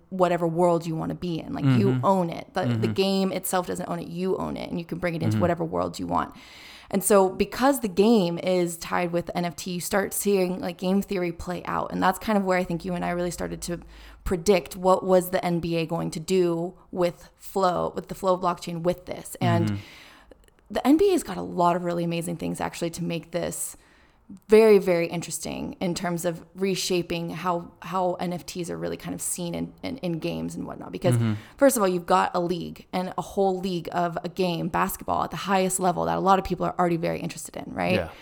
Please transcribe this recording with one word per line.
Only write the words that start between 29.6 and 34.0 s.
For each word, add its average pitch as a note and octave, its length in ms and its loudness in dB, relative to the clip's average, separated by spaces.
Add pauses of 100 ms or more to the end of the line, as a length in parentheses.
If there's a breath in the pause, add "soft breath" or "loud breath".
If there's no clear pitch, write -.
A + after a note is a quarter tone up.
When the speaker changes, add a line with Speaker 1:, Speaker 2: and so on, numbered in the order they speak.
Speaker 1:
in, - 160 -8
in E3+ 200 -4
games E3 360 -6
and - 120 -8
whatnot. - 260 -12
Because C3 240 2
Speaker 2:
Mm-hmm. A2+ 160 2 (240 loud breath)
Speaker 1:
first - 220 6
of G#3 40 2
all, F#3+ 60 4
you've F3 160 0
got F#3 300 2
a F3+ 60 0
league E3 520 -6
and F#3 240 -4
a F3+ 60 -4
whole F#3+ 360 0
league F3+ 340 -4
of F3 300 -2